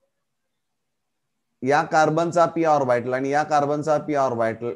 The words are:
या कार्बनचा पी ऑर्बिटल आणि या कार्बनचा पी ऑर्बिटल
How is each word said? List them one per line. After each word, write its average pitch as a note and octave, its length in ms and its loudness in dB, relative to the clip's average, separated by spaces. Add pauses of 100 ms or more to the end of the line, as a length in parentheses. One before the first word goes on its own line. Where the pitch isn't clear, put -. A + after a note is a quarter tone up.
(1600)
या C#3+ 200 2
कार्बनचा D#3+ 640 2
पी E3 180 -2
ऑर्बिटल B2+ 500 2
आणि C3+ 160 -2
या C#3+ 120 0
कार्बनचा D3 560 0
पी D3+ 160 -6
ऑर्बिटल A#2+ 600 -2